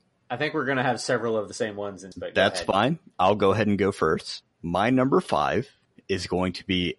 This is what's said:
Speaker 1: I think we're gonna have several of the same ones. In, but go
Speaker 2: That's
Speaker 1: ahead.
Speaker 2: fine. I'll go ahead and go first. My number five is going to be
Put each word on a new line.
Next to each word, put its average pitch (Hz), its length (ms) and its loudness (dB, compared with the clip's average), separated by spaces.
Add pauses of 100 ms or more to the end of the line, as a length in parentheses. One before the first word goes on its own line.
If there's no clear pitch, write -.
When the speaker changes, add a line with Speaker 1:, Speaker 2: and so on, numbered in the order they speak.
(300)
Speaker 1:
I 127 60 -6
think 147 180 -4
we're 151 100 -2
gonna 131 180 0
have 123 180 -2
several 117 360 -2
of 104 120 -4
the 98 60 -14
same 107 220 -4
ones. 98 280 -8
In, 95 120 -16
but - 180 -8
go 95 60 2
Speaker 2:
That's 95 200 2
Speaker 1:
ahead. 85 60 -8
Speaker 2:
fine. 117 320 2 (200)
I'll 92 180 4
go 98 160 4
ahead 104 140 2
and 101 120 2
go 98 140 2
first. - 500 -2 (200)
My 90 280 0
number 131 300 4
five 78 480 0 (400)
is 95 180 -2
going 90 280 -2
to - 120 -16
be 90 320 -2